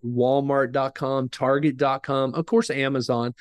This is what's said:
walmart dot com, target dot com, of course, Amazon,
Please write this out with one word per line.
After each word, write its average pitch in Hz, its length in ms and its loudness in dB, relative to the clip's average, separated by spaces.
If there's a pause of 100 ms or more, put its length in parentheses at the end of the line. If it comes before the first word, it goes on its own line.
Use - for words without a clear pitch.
walmart 135 640 2
dot 135 240 -2
com, 135 340 -2
target 135 480 0
dot 135 280 0
com, 135 300 0
of 165 120 -2
course, 226 240 2
Amazon, 127 720 -2